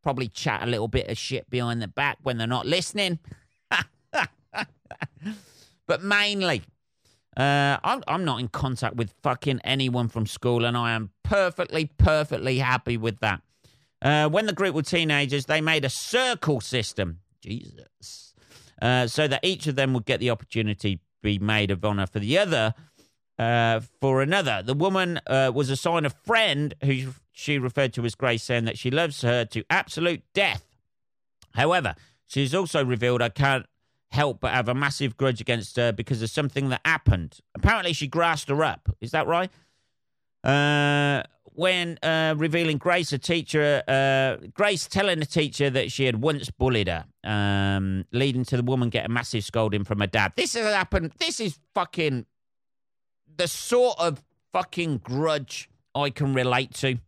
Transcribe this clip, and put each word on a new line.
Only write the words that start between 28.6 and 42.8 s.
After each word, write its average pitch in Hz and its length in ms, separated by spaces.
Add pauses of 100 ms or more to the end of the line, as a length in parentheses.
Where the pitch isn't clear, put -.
that - 140
she 123 120
loves 151 320
her 120 240
to - 220
absolute 170 540 (120)
death. 170 300 (880)
However, 139 400 (320)
she's 135 280
also 165 300
revealed, 123 360
"I 120 80
can't 139 380 (460)
help 143 280
but 101 120
have 117 160
a 123 60
massive 139 420
grudge 131 240
against 117 360
her 120 160
because 110 300
of 113 80
something 139 400
that 127 140
happened." 101 560 (140)
Apparently, 190 380
she 147 140
grassed 160 420
her 147 160
up. 117 240 (120)
Is 113 100
that 156 160
right? 175 240 (920)
Uh, 143 800 (300)
when, 175 500
uh, 160 360
revealing 160 400
Grace, 175 340